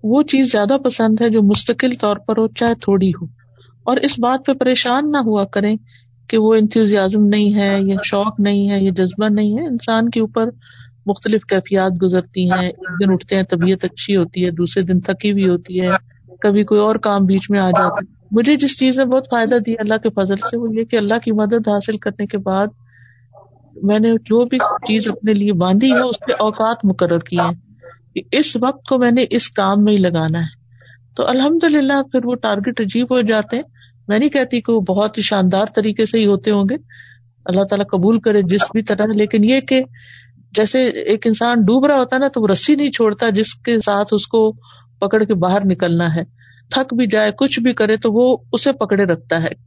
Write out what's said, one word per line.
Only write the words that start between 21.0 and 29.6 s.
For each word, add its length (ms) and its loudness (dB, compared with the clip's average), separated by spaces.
کی 80 -2
مدد 360 0
حاصل 280 -2
کرنے 300 -6
کے 120 -6
بعد 280 -2
میں 160 2
نے 140 2
جو 320 2
بھی 140 -2
چیز 500 -2
اپنے 260 -2
لیے 180 0
باندھی 400 2
ہے 80 2
اس 260 -4
پہ 120 -2
اوقات 460 0
مقرر 340 0
کیے 220 -4
ہیں 140 0
کہ 80 -8
اس 240 0
وقت 300 -4
کو 120 0
میں 120 2
نے 200 4
اس 180 -2
کام 360 2